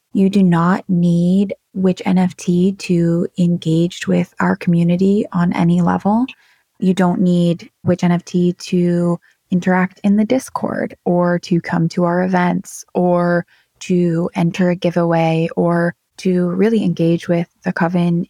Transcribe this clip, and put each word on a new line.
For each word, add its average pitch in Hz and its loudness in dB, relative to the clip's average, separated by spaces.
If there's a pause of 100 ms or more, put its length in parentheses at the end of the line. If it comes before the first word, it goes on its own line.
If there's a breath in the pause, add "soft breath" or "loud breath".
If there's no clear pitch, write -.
(120)
you 196 2
do 196 2
not 175 2
need 175 0 (200)
Witch 185 -2
N 185 0
F 180 0
T 180 0
to 170 0 (100)
engage 170 0
with 175 -2
our 185 0
community 180 0
on 175 0
any 175 2
level. 190 0 (540 loud breath)
You 185 0
don't 175 0
need 175 0 (140)
Witch 175 0
N 175 2
F 175 -2
T 180 0
to 175 0 (300 soft breath)
interact 185 0
in 202 4
the 214 2
Discord - -4
or 175 0
to 170 -2
come 165 -2
to 175 -2
our 175 0
events 180 -2 (100)
or 175 0 (340 soft breath)
to 175 0
enter 180 0
a 175 -2
giveaway 165 0
or 170 0 (240)
to 180 0
really 202 0
engage 170 0
with 170 -2 (140)
the 185 -4
Coven 175 0